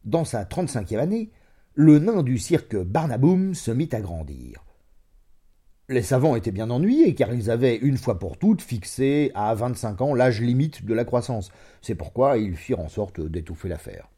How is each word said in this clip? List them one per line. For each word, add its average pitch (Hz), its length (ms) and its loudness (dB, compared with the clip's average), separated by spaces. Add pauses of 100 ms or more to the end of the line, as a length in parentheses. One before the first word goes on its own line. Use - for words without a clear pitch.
Dans 151 220 -2
sa 104 200 -6
trente-cinquième 110 540 -4
année, 214 300 -2 (460)
le 151 240 8
nain 190 240 2
du 123 160 0
cirque 175 360 -2
Barnaboum 156 760 2
se - 160 -6
mit 135 220 -2
à 110 100 -4
grandir. 69 640 -10 (1200)
Les 127 120 0
savants 131 340 2
étaient 113 140 -2
bien 110 220 -4
ennuyés, 214 420 4
car 117 220 0
ils 113 160 -2
avaient, 120 240 4
une 131 220 0
fois 113 200 -2
pour 87 220 -8
toutes, 202 240 2
fixé 135 720 0
à 107 180 0
vingt-cinq 110 480 -4
ans 139 140 0
l'âge 120 260 2
limite 127 440 0
de 113 100 -2
la 117 100 0
croissance. 120 460 -4 (320)
C'est 117 100 -6
pourquoi 117 460 0
ils 98 160 -2
firent 117 240 -4
en 78 100 -8
sorte 98 320 -6
d'étouffer 82 480 -8
l'affaire. - 480 -12